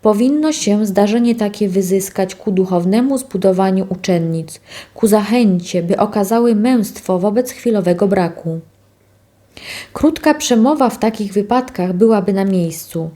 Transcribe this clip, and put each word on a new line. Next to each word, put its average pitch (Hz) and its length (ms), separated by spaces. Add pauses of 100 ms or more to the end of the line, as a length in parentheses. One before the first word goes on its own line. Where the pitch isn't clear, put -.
powinno 269 500
się 208 340
zdarzenie 208 500
takie 208 340
wyzyskać 190 640
ku - 160
duchownemu 185 640
zbudowaniu 190 720
uczennic, 165 720 (320)
ku - 140
zachęcie, 202 760
by 175 140
okazały 226 580
męstwo 208 640
wobec 214 320
chwilowego 196 560
braku”. 170 520 (1300)
Krótka 311 400
przemowa 269 560
w - 100
takich 214 340
wypadkach 208 600
byłaby 202 400
na 196 120
miejscu. 170 720